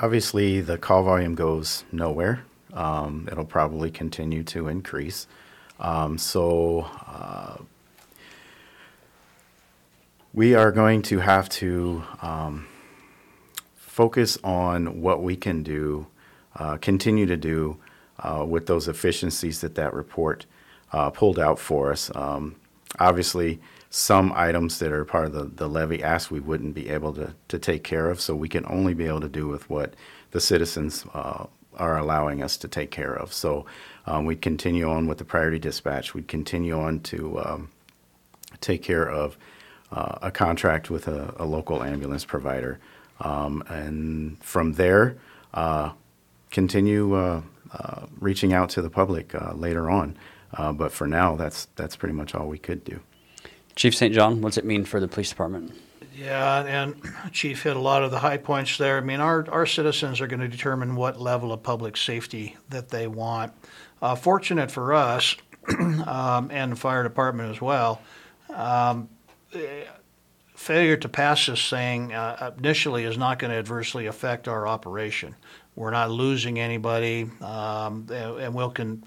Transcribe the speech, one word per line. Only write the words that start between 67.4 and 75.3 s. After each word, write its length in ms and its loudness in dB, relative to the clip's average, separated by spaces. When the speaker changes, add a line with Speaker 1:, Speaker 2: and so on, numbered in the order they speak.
Speaker 3:
as 60 -10
well, 400 2
um, 540 0
eh, 300 -10
failure 400 6
to 140 -6
pass 380 4
this 220 -2
thing, 440 -2
uh, 440 -6
initially 460 2
is 140 -2
not 220 0
gonna 160 -2
adversely 500 -4
affect 420 -4
our 200 -2
operation. 680 -6